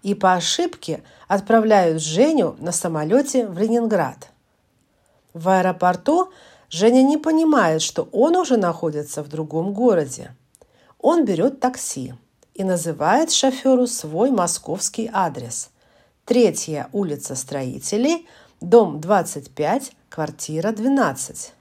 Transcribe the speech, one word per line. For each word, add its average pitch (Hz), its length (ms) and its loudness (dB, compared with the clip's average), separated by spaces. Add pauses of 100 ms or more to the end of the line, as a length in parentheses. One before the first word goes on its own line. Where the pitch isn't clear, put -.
и 196 140 -2
по 185 180 2
ошибке 185 680 -4 (240)
отправляют 196 720 4
Женю 190 580 2
на 160 120 -6
самолёте 190 760 0
в 180 120 -12
Ленинград. 214 720 -2 (1000)
В 165 160 -4
аэропорту 185 800 2 (380)
Женя 233 340 6
не 285 140 4
понимает, 302 640 2
что - 300 -4
он 302 240 2
уже 302 220 2
находится 156 680 -4
в 143 40 -12
другом 156 460 -6
городе. 185 640 0 (640)
Он 330 260 4
берёт 202 340 0
такси 143 540 -6 (400)
и 196 100 -6
называет 175 680 0
шофёру 262 560 2
свой 185 440 -2
московский 196 840 -4
адрес. 127 560 -6 (560)
Третья 160 680 0
улица 147 420 -6
Строителей, 208 920 -4 (340)
дом 175 400 4
двадцать 170 500 -2
пять, 196 400 -4 (180)
квартира 156 640 -6
двенадцать. 220 880 -4